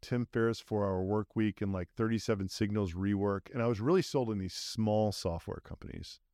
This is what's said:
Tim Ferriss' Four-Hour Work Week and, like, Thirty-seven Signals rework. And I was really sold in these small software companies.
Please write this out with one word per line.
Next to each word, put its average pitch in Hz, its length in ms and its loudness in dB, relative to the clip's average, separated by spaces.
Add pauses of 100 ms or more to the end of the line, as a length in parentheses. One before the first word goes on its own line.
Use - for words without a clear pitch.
Tim 123 240 0
Ferriss' 113 340 2
Four-Hour 98 440 0
Work 104 320 0
Week 110 260 2
and, 98 120 0
like, 92 220 -4
Thirty-seven 110 540 0
Signals 104 440 0
rework. 98 580 0
And 117 120 -2
I 117 40 2
was 110 140 0
really 160 220 4
sold 127 260 -2
in 107 80 -2
these 95 160 -4
small 107 580 0
software - 520 -6
companies. - 560 -12 (140)